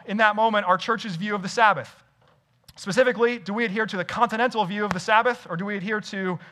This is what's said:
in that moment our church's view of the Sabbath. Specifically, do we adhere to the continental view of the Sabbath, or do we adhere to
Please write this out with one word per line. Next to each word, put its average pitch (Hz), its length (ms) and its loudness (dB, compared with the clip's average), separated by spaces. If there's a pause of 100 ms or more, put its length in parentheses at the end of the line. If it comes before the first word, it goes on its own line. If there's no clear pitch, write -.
in 202 100 -2
that 214 180 4
moment 214 300 2
our 180 120 4
church's 226 380 -4
view 208 200 -4
of 196 60 -4
the 190 80 -6
Sabbath. 202 540 2 (720)
Specifically, 233 640 2
do 190 160 -8
we 233 100 0
adhere 214 220 -2
to 202 100 -6
the 175 80 -4
continental 226 580 0
view 202 220 -4
of 196 80 -2
the 180 60 -6
Sabbath, 240 500 2
or 165 80 -6
do 190 80 -6
we 202 120 -4
adhere 208 220 -4
to 190 380 -4 (140)